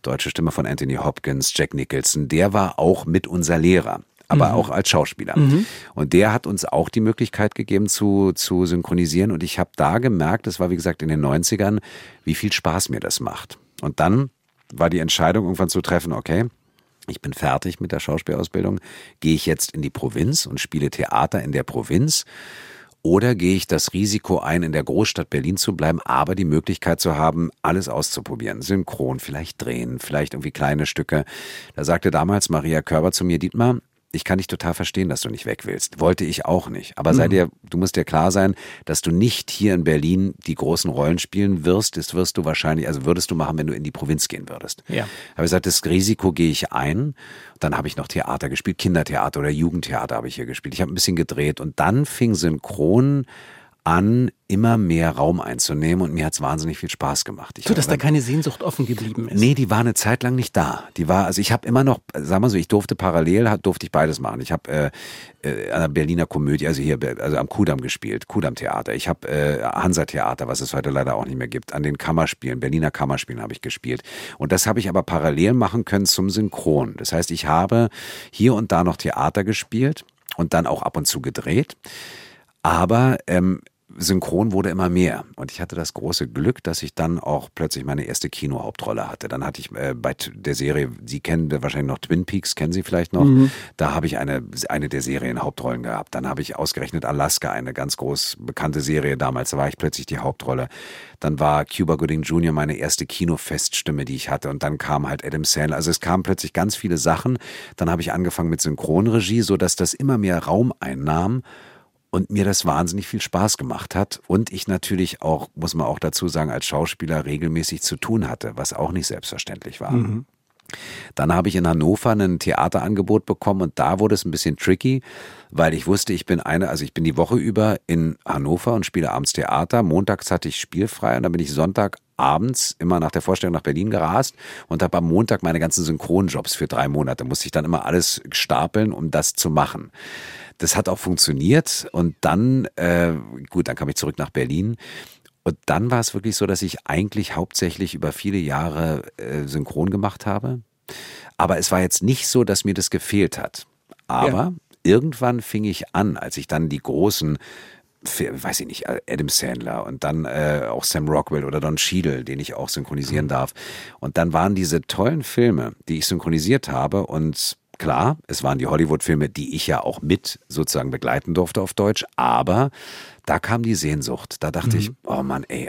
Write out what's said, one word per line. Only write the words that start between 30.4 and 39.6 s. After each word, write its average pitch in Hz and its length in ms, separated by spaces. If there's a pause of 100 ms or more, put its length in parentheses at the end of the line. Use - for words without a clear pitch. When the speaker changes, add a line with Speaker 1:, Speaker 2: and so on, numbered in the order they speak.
Speaker 1:
kleine 73 340
Stücke. 73 400 (520)
Da 73 80
sagte 85 260
damals 90 380
Maria 78 340
Körber 80 300
zu - 120
mir, 85 140
„Dietmar, 117 380 (360)
ich - 120
kann 95 140
dich 92 80
total 85 260
verstehen, 90 380
dass 64 100
du - 80
nicht - 160
weg - 220
willst.“ - 340
Wollte 87 240
ich - 220
auch 87 240
nicht. - 260
Aber - 160
sei 131 140
Speaker 2:
Mhm. 85 40
Speaker 1:
dir, 90 180 (200)
du - 80
musst 90 200
dir 85 80
klar 80 260
sein, 95 240 (320)
dass 78 160
du 82 80
nicht 104 400
hier 98 240